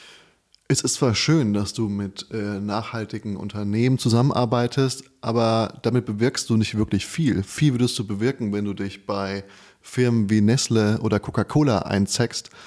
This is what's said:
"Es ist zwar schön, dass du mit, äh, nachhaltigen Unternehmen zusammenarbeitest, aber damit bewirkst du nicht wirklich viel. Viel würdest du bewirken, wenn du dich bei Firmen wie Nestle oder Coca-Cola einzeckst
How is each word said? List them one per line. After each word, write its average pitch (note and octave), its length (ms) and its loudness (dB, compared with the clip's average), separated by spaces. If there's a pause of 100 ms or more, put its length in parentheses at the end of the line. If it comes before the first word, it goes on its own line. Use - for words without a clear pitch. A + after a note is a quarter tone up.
(680)
"Es C#3 140 0
ist - 140 -2
zwar B2 200 2
schön, C#3+ 380 2
dass G2+ 200 -2
du A2+ 140 -2
mit, G2+ 440 -6
äh, G#2 280 -4
nachhaltigen G#2 800 -6
Unternehmen G#2+ 640 0
zusammenarbeitest, A#2+ 1040 2 (180)
aber A2+ 600 0
damit A#2+ 220 0
bewirkst A2+ 440 -2
du A2+ 80 4
nicht G#2+ 180 0
wirklich G#2 300 0
viel. G2+ 380 0
Viel D3 300 2
würdest A#2+ 260 0
du A2 80 -6
bewirken, A2 440 -2
wenn G#2 140 -2
du G2+ 80 -4
dich G2 320 -10
bei G2 380 -4 (380)
Firmen A#2 480 0
wie G#2+ 120 4
Nestle G#2+ 600 2
oder G#2+ 180 2
Coca-Cola A#2 600 2
einzeckst - 720 -2 (180)